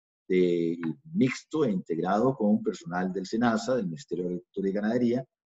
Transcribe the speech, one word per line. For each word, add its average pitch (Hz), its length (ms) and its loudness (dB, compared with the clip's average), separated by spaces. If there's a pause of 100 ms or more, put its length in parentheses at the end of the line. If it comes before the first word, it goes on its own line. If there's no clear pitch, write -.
(280)
de, 87 480 2 (360)
mixto 135 520 0
e 123 60 2
integrado 95 640 0
con 107 260 2
personal 92 500 -4
del 92 140 -6
senasa, 113 500 0
del 110 100 -2
Ministerio 82 380 -6
de 87 60 -4
Agricultura 95 380 -6
y 95 40 0
Ganadería 117 520 0 (320)